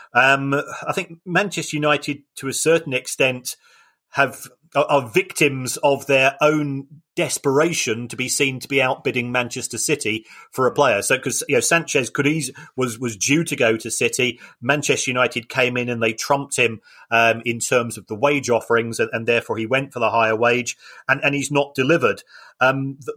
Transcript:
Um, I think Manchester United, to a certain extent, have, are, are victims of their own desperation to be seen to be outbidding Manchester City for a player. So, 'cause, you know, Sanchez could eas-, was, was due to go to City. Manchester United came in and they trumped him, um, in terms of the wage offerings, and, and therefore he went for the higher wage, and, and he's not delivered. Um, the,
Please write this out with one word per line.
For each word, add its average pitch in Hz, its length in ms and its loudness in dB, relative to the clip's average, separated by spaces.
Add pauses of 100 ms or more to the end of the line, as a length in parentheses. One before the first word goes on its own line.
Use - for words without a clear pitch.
(120)
Um, 139 420 4
I 147 380 -4
think 175 320 -8
Manchester 180 520 -2
United, 147 460 -2 (140)
to 135 120 -8
a 127 60 -4
certain 160 380 2
extent, 127 640 -2 (540)
have, - 400 -2 (260)
are, 143 120 2
are 139 220 2
victims 135 760 -2
of 139 220 0
their 135 340 2
own 147 480 0 (260)
desperation 139 920 0
to - 80 -14
be 127 100 -4
seen 131 320 -2
to - 100 -12
be 139 120 2
outbidding 127 500 -2
Manchester 123 460 -4
City 110 480 -2 (260)
for 131 160 0
a 120 60 2
player. 120 300 4
So, 131 160 0
'cause, 131 280 -4
you 139 100 2
know, 120 40 4
Sanchez 151 480 0
could 139 180 -2
eas-, 147 260 0 (220)
was, 123 240 -2
was 117 200 -6
due 147 260 2
to 165 100 -4
go 117 220 4
to 110 140 -10
City. 123 500 -2 (220)
Manchester 139 480 0
United 123 400 0
came 123 260 0
in 123 140 -2
and 117 120 -2
they 113 120 2
trumped 139 420 -2
him, 113 240 0 (300)
um, 117 340 4
in 117 140 -2
terms 117 400 -2
of 98 80 -18
the - 80 -8
wage 135 340 0
offerings, 117 500 0
and, 113 140 0
and 117 140 -6
therefore 113 320 0
he 113 80 -4
went 131 260 -2
for - 60 -10
the 113 120 2
higher 110 260 2
wage, 120 420 0 (280)
and, 135 160 0
and 143 120 0
he's 139 160 -4
not 143 240 0
delivered. 127 480 2 (380)
Um, 135 400 0
the, 143 160 -10